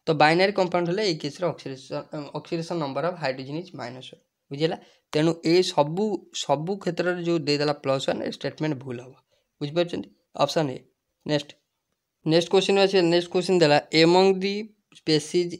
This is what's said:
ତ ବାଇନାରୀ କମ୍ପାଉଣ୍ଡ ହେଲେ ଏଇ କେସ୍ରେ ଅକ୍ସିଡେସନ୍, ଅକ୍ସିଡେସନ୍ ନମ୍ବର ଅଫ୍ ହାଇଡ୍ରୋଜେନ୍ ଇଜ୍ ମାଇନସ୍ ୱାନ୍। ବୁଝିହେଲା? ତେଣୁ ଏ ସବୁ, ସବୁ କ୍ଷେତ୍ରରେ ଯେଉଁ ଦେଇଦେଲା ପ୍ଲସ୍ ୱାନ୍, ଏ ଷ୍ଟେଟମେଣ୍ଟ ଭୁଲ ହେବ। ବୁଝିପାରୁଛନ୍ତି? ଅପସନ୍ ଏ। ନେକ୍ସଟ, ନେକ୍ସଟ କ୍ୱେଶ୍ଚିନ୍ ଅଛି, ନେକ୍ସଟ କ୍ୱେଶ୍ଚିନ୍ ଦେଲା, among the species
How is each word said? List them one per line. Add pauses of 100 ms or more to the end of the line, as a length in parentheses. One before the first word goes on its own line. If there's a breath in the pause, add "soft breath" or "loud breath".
ତ
ବାଇନାରୀ
କମ୍ପାଉଣ୍ଡ
ହେଲେ
ଏଇ
କେସ୍ରେ
ଅକ୍ସିଡେସନ୍,
ଅକ୍ସିଡେସନ୍
ନମ୍ବର
ଅଫ୍
ହାଇଡ୍ରୋଜେନ୍
ଇଜ୍
ମାଇନସ୍
ୱାନ୍। (300)
ବୁଝିହେଲା? (360 soft breath)
ତେଣୁ (140)
ଏ
ସବୁ, (300)
ସବୁ
କ୍ଷେତ୍ରରେ
ଯେଉଁ
ଦେଇଦେଲା
ପ୍ଲସ୍
ୱାନ୍,
ଏ
ଷ୍ଟେଟମେଣ୍ଟ
ଭୁଲ
ହେବ। (480)
ବୁଝିପାରୁଛନ୍ତି? (260)
ଅପସନ୍
ଏ। (460)
ନେକ୍ସଟ, (760)
ନେକ୍ସଟ
କ୍ୱେଶ୍ଚିନ୍
ଅଛି,
ନେକ୍ସଟ
କ୍ୱେଶ୍ଚିନ୍
ଦେଲା, (220)
among (120)
the (420)
species (100)